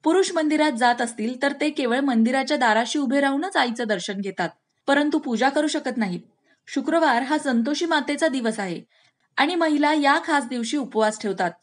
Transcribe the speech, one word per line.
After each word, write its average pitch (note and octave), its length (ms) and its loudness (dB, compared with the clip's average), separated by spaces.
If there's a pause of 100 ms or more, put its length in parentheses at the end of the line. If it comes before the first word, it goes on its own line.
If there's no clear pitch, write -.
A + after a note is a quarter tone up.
पुरुष F#4 280 2
मंदिरात D4+ 400 2
जात A#3+ 300 2
असतील A#3+ 400 -4
तर C#4 200 0
ते D4+ 80 0
केवळ C4 300 0
मंदिराच्या C4 580 2
दाराशी A#3 420 2
उभे C#4 200 2
राहूनच C#4+ 380 0
आईचं B3 300 -2
दर्शन G3 340 -4
घेतात, F#3 280 -4 (380)
परंतु D4 300 2
पूजा B3+ 320 0
करू D4+ 180 0
शकत C#4+ 300 -4
नाहीत. F#3 240 -2 (460)
शुक्रवार D4 560 2
हा C#4 140 0
संतोषी C#4+ 480 -2
मातेचा D#4 420 0
दिवस A#3 320 -2
आहे F#3 220 -6 (560)
आणि D4+ 180 0
महिला D4+ 380 2
या D4 320 2
खास C#4+ 220 0
दिवशी A#3+ 300 -4
उपवास A3 440 0
ठेवतात. F#3+ 300 -2 (120)